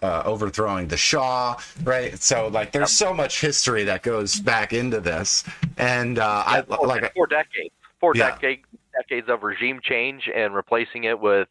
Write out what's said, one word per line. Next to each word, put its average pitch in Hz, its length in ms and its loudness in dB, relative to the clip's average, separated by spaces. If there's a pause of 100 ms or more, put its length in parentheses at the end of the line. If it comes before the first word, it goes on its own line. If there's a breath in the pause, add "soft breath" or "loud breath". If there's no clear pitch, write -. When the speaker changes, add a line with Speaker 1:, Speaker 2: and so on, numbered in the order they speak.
Speaker 1:
uh, 85 220 0
overthrowing 101 640 -2
the 80 100 -2
Shah, 127 600 0 (260 loud breath)
right? 127 360 -2
So, 113 280 2
like, 107 240 -2
there's - 300 2
Speaker 2:
Yep. 196 80 2
Speaker 1:
so 185 40 0
much 151 280 -2
history 123 440 2
that 95 180 -2
goes 104 360 0
back 110 320 0
into 117 300 0
this. 87 420 0 (340 loud breath)
And, 123 420 0
uh, 104 280 2
Speaker 2:
Yeah, 113 60 4
Speaker 1:
I, 135 80 4
Speaker 2:
four, 131 260 0
Speaker 1:
like, 120 280 0
Speaker 2:
four 170 120 4
decades. 143 460 -4 (260)
Four 165 160 4
Speaker 1:
Yeah. 120 160 4
Speaker 2:
decade-, 131 320 -4 (320)
decades 123 320 -4
of 120 140 0
regime 120 420 -4
change 131 500 -2
and 104 200 0
replacing 117 520 -2
it 113 140 0
with, 101 320 4